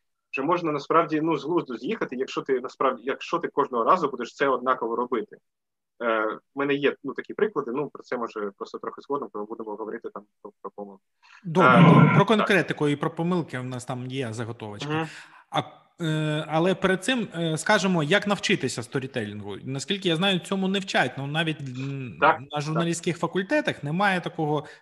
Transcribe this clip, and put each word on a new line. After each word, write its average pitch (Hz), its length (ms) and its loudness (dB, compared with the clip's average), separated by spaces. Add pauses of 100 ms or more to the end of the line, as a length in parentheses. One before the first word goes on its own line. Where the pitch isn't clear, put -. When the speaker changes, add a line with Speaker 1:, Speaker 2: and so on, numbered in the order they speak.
(320)
Speaker 1:
вже 135 100 -4
можна 170 300 0
насправді, 151 500 2
ну, 160 160 2
з 135 80 -8
глузду 143 320 -2
з'їхати, 135 380 -6
якщо - 260 -4
ти 131 180 0
насправді, 123 460 -2
якщо 135 340 -4
ти 147 80 -4
кожного 123 360 0
разу 160 260 4
будеш 117 260 -8
це 147 120 0
однаково 123 480 0
робити. 120 420 -4 (680)
Е, 110 220 2
в 101 140 -4 (160)
мене 139 180 0
є, 139 300 2
ну, 131 100 -6
такі - 200 -10
приклади, 208 380 -2
ну, 139 180 -4
про - 140 -16
це, 127 140 -6
може, 110 400 -6
просто 110 220 -12
трохи - 220 -10
згодом, 139 320 -6
коли 104 120 -8
будемо 110 300 -10
говорити 107 380 -10
там 104 100 -14 (180)
про, 104 100 -18 (100)
про 98 140 -14
помилки. 101 280 -16 (420)
Speaker 2:
Добре, 165 240 6
Speaker 1:
Е, 127 120 10
Speaker 2:
ну, 170 120 12
про 165 320 8
Speaker 1:
так. - 20 4
Speaker 2:
конкретику 190 600 4
і 143 80 2
про 160 160 -2
помилки 165 480 -2
в 127 40 -6
нас 127 220 -8
там 127 220 -6
є 127 260 -4
заготовочка. 113 600 -8
Speaker 1:
Мгм. 156 140 -2 (420)
Speaker 2:
А, 151 120 0 (440)
е, 156 420 -2
але 165 280 2
перед 185 280 0
цим, 254 320 -2
е, 165 220 -2
скажемо, 185 460 2
як 196 240 2
навчитися 165 560 0
сторітелінгу. 104 800 -6
Наскільки 180 460 -4
я 165 60 2
знаю, 185 240 2
цьому 190 280 -2
не 196 120 0
вчать, 190 380 2
ну, 139 100 -6
навіть, 156 340 -2
м, 135 600 -8
Speaker 1:
Так, 151 180 4
Speaker 2:
на 139 120 -16
Speaker 1:
так. 147 100 -4
Speaker 2:
журналістських 165 560 -2
факультетах 190 680 -2
немає 180 380 0
такого 151 440 -4 (160)